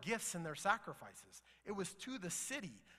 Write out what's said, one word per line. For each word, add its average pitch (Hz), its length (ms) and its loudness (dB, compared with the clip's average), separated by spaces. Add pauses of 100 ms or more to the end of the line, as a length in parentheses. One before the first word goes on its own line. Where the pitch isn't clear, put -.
gifts 214 340 2
and 170 120 0
their 151 80 0
sacrifices? - 880 0 (240)
It 202 60 0
was 196 220 0
to 262 240 -4
the 180 120 -2
city, 175 500 0 (180)